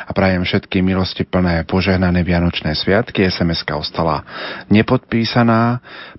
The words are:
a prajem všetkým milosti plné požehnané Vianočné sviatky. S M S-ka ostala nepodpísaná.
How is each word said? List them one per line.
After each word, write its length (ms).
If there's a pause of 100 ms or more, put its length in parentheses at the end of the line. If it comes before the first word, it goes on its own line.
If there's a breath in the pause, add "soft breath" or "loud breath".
a 80
prajem 320
všetkým 320
milosti 480
plné 400
požehnané 560
Vianočné 480
sviatky. 560
S 160
M 80
S-ka 240
ostala 480 (480 loud breath)
nepodpísaná. 1120 (360 loud breath)